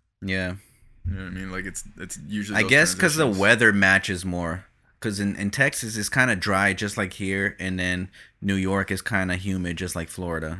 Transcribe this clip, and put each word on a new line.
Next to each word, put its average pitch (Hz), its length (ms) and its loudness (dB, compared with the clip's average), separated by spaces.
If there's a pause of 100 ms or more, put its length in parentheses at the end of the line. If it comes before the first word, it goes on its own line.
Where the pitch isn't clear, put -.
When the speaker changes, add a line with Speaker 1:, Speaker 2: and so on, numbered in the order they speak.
(240)
Speaker 1:
Yeah. 92 320 -4 (500)
Speaker 2:
You 87 80 -2
know 95 120 -8
what - 60 -10
I 92 40 -8
mean? 95 160 -8
Like, 92 140 -8
it's, 92 180 -10 (140)
it's - 200 -12 (100)
usually 104 300 -4
Speaker 1:
I 110 60 6
Speaker 2:
those 95 60 0
Speaker 1:
guess 160 260 6
'cause 170 200 2
the 160 100 2
Speaker 2:
transitions. 104 160 2
Speaker 1:
weather 110 320 6
matches 95 520 4
more. 87 400 -4 (340)
'Cause 104 220 -4
in, 101 160 -2
in 101 120 -2
Texas, 120 460 -2
it's 104 140 -4
kinda 127 260 2
dry, 98 380 2
just 98 240 -6
like 95 160 -2
here, 98 440 -2
and 92 220 -6
then 90 300 -2 (320)
New 98 140 0
York 95 360 0
is 92 100 -4
kinda 95 360 -2
humid, 90 400 -4
just 90 180 -6
like 85 140 -6
Florida, 82 500 -6